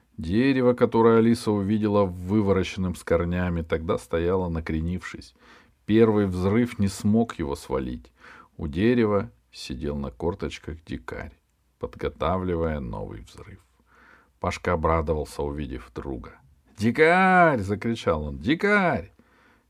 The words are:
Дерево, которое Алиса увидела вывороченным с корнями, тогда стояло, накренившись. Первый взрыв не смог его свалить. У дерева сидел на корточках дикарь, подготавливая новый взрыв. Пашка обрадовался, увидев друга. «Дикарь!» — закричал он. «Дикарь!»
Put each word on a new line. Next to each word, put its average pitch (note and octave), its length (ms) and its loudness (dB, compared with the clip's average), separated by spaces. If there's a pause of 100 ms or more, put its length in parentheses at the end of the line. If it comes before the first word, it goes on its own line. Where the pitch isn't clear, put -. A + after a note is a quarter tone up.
(160)
Дерево, B2 560 2
которое A2+ 460 4
Алиса A2+ 320 4
увидела G#2 560 2
вывороченным F#2 880 0
с - 100 -16
корнями, F2 560 0
тогда E2 380 -2
стояло, F2+ 500 -2
накренившись. E2 840 -6 (500)
Первый G#2+ 400 4
взрыв G2 540 0
не G2 100 2
смог G#2+ 460 0
его C#2 200 -4
свалить. C2 560 -6 (460)
У E2+ 100 -8
дерева G#2 640 0 (220)
сидел C#2+ 460 -8
на C#2+ 120 -8
корточках - 760 -8
дикарь, - 520 -12 (400)
подготавливая E2 1000 -4
новый G#1 400 -10
взрыв. - 400 -20 (760)
Пашка - 340 -2
обрадовался, D#2+ 680 -2
увидев C#2+ 520 -8
друга. - 440 -12 (400)
«Дикарь!» — D#3+ 840 6
закричал G2+ 640 -2
он. D2 160 -8
«Дикарь!» E3+ 760 0 (580)